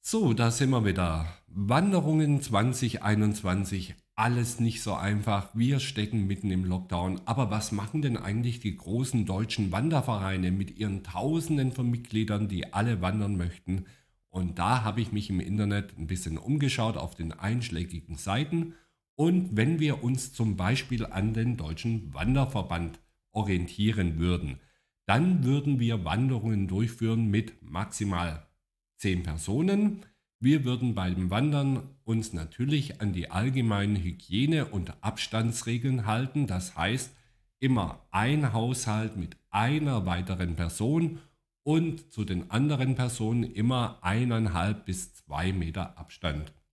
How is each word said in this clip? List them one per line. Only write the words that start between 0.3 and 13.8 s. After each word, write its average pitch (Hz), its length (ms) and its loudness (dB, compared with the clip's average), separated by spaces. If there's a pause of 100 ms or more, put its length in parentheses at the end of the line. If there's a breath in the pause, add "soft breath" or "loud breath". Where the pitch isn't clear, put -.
da 117 180 4
sind 131 180 2
wir 123 160 4
wieder. 85 420 0 (200)
Wanderungen 147 920 2
zwanzig 117 600 0
einundzwanzig, 101 920 0 (220)
alles 120 460 0
nicht 113 200 0
so 101 120 -4
einfach. 101 600 0
Wir 123 280 2
stecken 104 460 -2
mitten 98 220 -2
im 92 140 2
Lockdown. 90 600 -2
Aber 117 260 0
was 107 220 -2
machen 104 280 -4
denn 120 140 0
eigentlich 117 460 -2
die 92 160 -4
großen 117 480 0
deutschen 98 480 0
Wandervereine 101 760 0
mit 98 260 -2
ihren 101 260 -4
Tausenden 135 680 0
von 120 180 0
Mitgliedern, 107 560 0
die 90 240 -4
alle 104 300 0
wandern 101 340 0
möchten? 90 480 -4 (460 loud breath)